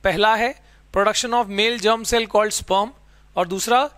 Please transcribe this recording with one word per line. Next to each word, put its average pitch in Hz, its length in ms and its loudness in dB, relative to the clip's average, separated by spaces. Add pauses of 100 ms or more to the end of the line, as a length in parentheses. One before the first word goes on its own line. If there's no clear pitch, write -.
पहला 196 320 2
है 233 260 -4 (360)
production 214 360 0
of 233 180 0
male 214 300 -2
germ 226 240 0
cell 226 200 0
called 214 280 0
sperm 202 360 -2 (460)
और 180 120 0
दूसरा 220 500 0